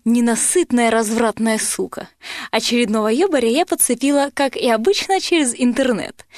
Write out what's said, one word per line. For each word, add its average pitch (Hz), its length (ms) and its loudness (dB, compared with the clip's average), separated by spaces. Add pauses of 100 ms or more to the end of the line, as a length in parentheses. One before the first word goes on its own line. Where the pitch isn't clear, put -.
ненасытная 233 840 2
развратная 220 680 0
сука. - 500 -6 (420)
Очередного 220 580 0
ёбаря 262 420 2
я 302 160 0
подцепила, 285 680 0
как 277 240 -2
и 254 140 -2
обычно, 370 500 0
через 294 340 0
интернет. 247 720 -2 (120)